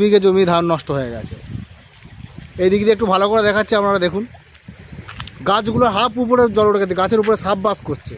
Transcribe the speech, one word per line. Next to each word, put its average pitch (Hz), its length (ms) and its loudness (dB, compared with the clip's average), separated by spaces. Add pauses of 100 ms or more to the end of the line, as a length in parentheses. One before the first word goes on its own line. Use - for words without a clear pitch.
বিঘে 208 180 4
জমি 190 260 4
ধান 170 260 2
নষ্ট 156 200 -4
হয়ে 135 200 -4
গেছে। 113 240 -12 (1200)
এই 185 140 0
দিক 202 120 2
দিয়ে 214 140 4
একটু 214 160 -2
ভালো 190 180 4
করে 220 160 2
দেখাচ্ছি, 208 320 0
আপনারা 202 260 0
দেখুন, 185 180 -4 (1200)
গাছগুলো 220 380 0 (100)
হাফ 226 180 0 (100)
উপরে 240 200 4 (120)
জল 214 140 4
উঠে 202 120 2
গেছে, 185 200 -2
গাছের 220 220 2
উপরে 214 200 2
সাপ 196 220 -2
বাস 202 140 -2 (100)
করছে। - 280 -10